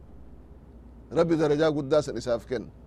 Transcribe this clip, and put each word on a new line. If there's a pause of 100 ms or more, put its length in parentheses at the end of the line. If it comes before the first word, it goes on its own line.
(1120)
Rabbi
darajaa
guddaa
san
isaaf
kenna. (160)